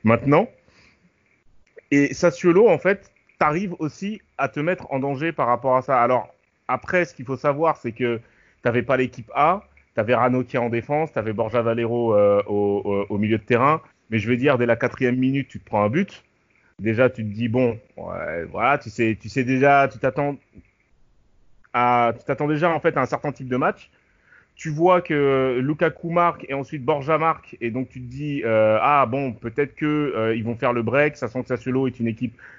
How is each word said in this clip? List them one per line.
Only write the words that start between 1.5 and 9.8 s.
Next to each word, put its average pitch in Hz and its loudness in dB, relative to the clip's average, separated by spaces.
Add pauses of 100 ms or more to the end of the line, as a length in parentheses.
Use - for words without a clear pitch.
Et 143 4
Sassuolo, 175 4
en 180 4
fait, 196 -2 (260)
t'arrives 170 -2
aussi 196 -8 (180)
à 135 0
te 139 -12
mettre 170 -4
en 135 -2
danger 139 -4
par 147 -2
rapport 123 2
à 131 0
ça. 127 2
Alors, 120 0 (320)
après, 170 -2
ce 170 -10
qu'il 127 -16
faut 131 -8
savoir, 147 0
c'est 117 -8
que 120 -2 (420)
t'avais 120 0
pas 127 0
l'équipe 127 -4
A, 160 2 (320)